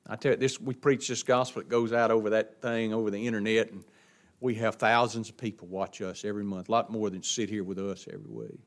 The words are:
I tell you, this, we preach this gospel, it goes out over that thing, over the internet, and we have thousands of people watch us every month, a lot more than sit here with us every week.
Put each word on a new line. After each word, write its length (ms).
I 100
tell 160
you, 40
this, 240
we 140
preach 320
this 160
gospel, 400
it 60
goes 240
out 180
over 200
that 300
thing, 320
over 200
the 160
internet, 420
and 140
we 160
have 180
thousands 540
of 80
people 320
watch 340
us 220
every 180
month, 260
a 40
lot 180
more 200
than 120
sit 260
here 140
with 160
us 340
every 160
week. 380